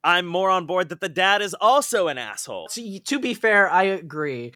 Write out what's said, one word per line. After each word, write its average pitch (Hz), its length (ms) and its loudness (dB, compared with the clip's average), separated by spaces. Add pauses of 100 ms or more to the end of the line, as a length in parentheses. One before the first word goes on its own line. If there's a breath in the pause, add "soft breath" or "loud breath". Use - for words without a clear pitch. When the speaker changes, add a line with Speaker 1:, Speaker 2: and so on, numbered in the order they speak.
Speaker 1:
I'm 175 220 2
more 185 240 0
on 185 160 2
board 180 240 -2
that 175 100 -12
the 190 80 -6
dad 190 340 2
is 196 120 -6
also 226 540 2
an 139 100 -4
asshole. 104 500 -10
Speaker 2:
To, 208 320 -12
to - 180 -4
be 247 160 -4
fair, 208 340 4
I 180 160 4
agree. 151 720 -4